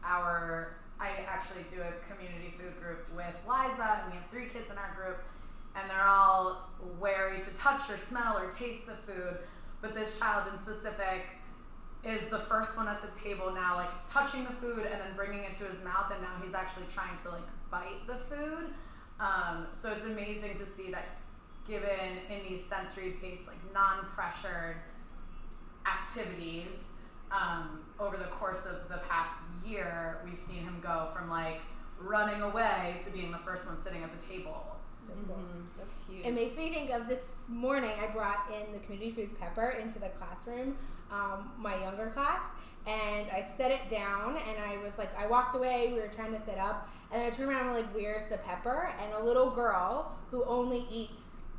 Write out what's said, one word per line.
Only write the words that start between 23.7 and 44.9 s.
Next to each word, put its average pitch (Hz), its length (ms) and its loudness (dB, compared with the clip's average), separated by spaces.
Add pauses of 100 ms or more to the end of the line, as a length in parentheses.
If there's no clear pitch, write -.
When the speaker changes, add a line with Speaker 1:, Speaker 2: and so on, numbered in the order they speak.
Speaker 1:
non-pressured 185 1000 2 (1120)
activities, 175 1000 -2 (460)
um, 165 480 2 (200)
over 196 180 0
the 185 80 -2
course 185 400 -2
of - 240 -6
the 175 80 -4 (120)
past 170 320 2 (240)
year, 170 600 -2
we've 175 140 -6
seen 175 240 -4
him 175 180 -6
go 165 340 0
from, 170 140 -4
like, 165 320 0 (380)
running 208 420 4
away 202 640 4
to 185 60 -4
being 175 200 -4
the 170 60 -4
first 180 280 -4
one 175 120 -4
sitting 170 260 -2
at 160 140 -6
the - 80 -8
table. 180 500 -6 (240)
Speaker 2:
So 220 140 -10 (140)
cool. 185 80 -2
Mm-hmm. 175 260 -6 (160)
That's - 320 -6
huge. 185 160 -6
Speaker 3:
It 240 80 4
makes 240 240 2
me 320 160 0
think 285 180 -2
of 233 160 0
this - 400 -2
morning, 240 440 2 (100)
I 214 100 0
brought 208 420 0
in 208 200 -4
the 202 60 -6
community 208 320 -4
food 226 280 -4
pepper 220 300 2 (120)
into 226 180 -4
the 196 100 -2
classroom, 240 680 -4 (340)
um, 202 460 0
my 202 220 0
younger 196 280 -2
class, 277 340 4 (460)
and 208 420 0
I 196 120 2
set 254 300 4
it 269 160 2
down, 208 500 0
and 214 260 -2
I 202 200 -2
was 202 140 -4